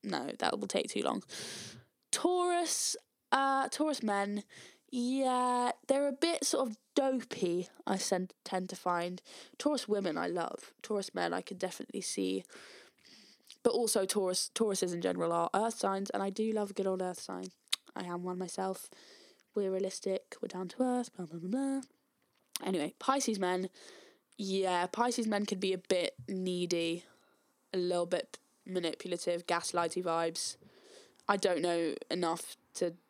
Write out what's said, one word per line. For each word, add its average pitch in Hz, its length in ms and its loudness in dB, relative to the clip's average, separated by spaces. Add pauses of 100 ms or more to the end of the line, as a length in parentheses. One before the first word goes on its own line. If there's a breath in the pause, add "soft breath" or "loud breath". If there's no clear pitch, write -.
No, 214 360 -2
that - 200 2
will 208 100 -4
take - 200 0
too - 140 -2
long. - 200 0 (880 loud breath)
Taurus, 349 840 2 (360)
uh, 269 360 4
Taurus 302 340 0
men, 202 420 0 (460 loud breath)
yeah, 247 840 2 (160)
they're 277 200 4
a 277 40 0
bit 330 320 2
sort 262 240 2
of 214 80 -8 (180)
dopey, 226 760 2 (180)
I 196 100 2
sen-, 185 340 0 (140)
tend 185 260 -2
to 185 60 -8
find. 180 440 -2 (380 loud breath)
Taurus 294 300 2
women 202 280 2
I 170 120 0
love. - 440 -4 (100)
Taurus 202 300 -2
men 175 220 0
I 185 80 0
can 185 160 -10
definitely 185 440 -6
see - 420 0 (1200 loud breath)
but 233 80 8
also 214 320 2
Taurus, 190 500 0
Tauruses 190 400 2
in 175 60 -2
general 175 320 0
are 170 220 2
earth 226 240 2
signs, 196 320 0
and 196 120 -2
I 196 80 0
do 220 220 0
love 208 180 0
a 196 40 -12
good 196 120 0
old 185 160 2
earth 180 180 -4
sign. 185 260 -8 (500)
I - 80 -4
am 180 180 -4
one 180 160 -4
myself. 185 500 -4 (680 loud breath)
We're 196 180 0
realistic, 190 680 -4
we're - 80 -4
down 185 200 -4
to - 140 -2
earth, 247 340 0
blah, 180 100 -6
blah, 165 140 -10
blah, 180 80 -6
blah. 269 320 0 (840)
Anyway, 175 340 0
Pisces 269 420 2
men, 185 280 2 (680 loud breath)
yeah, 190 500 2
Pisces 233 400 2
men 208 200 2
could 196 140 -2
be 190 120 2
a 185 60 0
bit 180 360 0 (140)
needy, 175 760 0 (680 soft breath)
a 190 60 0
little 175 280 2
bit - 320 -2 (280)
manipulative, 175 800 -2
gaslighty 170 580 0
vibes. 165 520 0 (720 loud breath)
I 202 80 6
don't 180 260 4
know 170 320 2 (160)
enough 170 460 -2 (180)
to 175 200 0 (160)